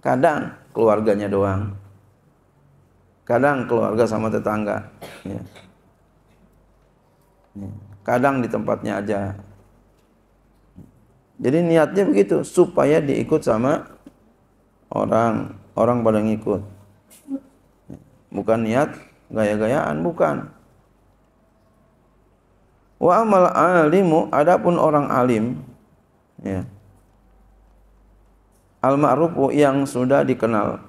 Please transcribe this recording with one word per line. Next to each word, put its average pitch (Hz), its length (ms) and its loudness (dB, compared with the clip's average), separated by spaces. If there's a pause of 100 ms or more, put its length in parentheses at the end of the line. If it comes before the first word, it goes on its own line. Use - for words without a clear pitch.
Kadang 139 560 -2 (160)
keluarganya 107 560 2
doang. 98 480 -2 (1500)
Kadang 127 400 0
keluarga 113 400 0
sama 110 240 -2
tetangga. 104 580 -4 (320)
Ya. 104 180 -10 (2250)
Ya. 98 160 -14 (300)
Kadang 127 400 0
di 113 80 -4
tempatnya 110 500 -4
aja. 101 220 -4 (2250)
Jadi 135 240 0
niatnya 185 400 2
begitu, 190 400 2
supaya 156 560 2
diikut 139 440 -2
sama 123 420 0 (1040)
orang, 110 640 -2 (200)
orang 117 280 0
pada 110 160 2
ngikut. 107 400 -2 (1700)
Bukan 110 320 0
niat 123 320 -2 (360)
gaya-gayaan, 113 720 -2
bukan. 165 440 -2 (2500)
Wa 202 240 4
amal 190 280 4
alimu, 170 760 4
adapun 170 480 2
orang 147 320 2
alim, 123 480 0 (880)
ya. 95 200 -6 (2250)
Al 139 160 2
ma'rufu 139 520 2
yang 139 360 2
sudah 131 360 0
dikenal, 113 640 -2